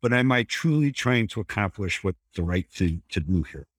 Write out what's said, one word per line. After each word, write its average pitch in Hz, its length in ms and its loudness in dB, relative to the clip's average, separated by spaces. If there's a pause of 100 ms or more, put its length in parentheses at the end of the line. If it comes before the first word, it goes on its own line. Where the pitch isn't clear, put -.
but 120 100 0
am 127 200 4
I 123 120 4
truly 151 480 2
trying 123 380 2
to - 100 -8
accomplish 98 640 -4
what 92 120 0 (200)
the 90 60 -2
right 87 260 0
thing 82 420 -2
to - 100 -4
do 82 240 0
here 71 240 -12 (120)